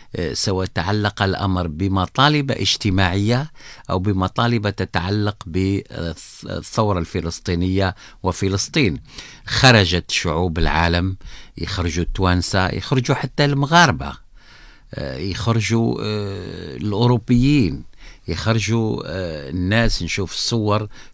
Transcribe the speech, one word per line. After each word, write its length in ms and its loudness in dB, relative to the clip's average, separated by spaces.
آه، 180 -4
سواء 320 -2
تعلق 560 -2
الأمر 460 0
بمطالب 840 2
اجتماعية 1000 0
أو 100 0
بمطالب 720 0
تتعلق 760 -2
بالثورة 1500 -4
الفلسطينية 960 -2
وفلسطين. 760 0
خرجت 640 4
شعوب 480 0
العالم، 580 2
يخرجوا 460 -2
التوانسة، 640 2
يخرجوا 480 0
حتى 300 -2
المغاربة، 680 2
آه، 240 -8
يخرجوا، 840 0
آه، 760 -8
الأوروبيين، 1080 2
يخرجوا، 800 0
آه، 440 -6
الناس. 540 2
نشوف 300 -4
الصور 540 0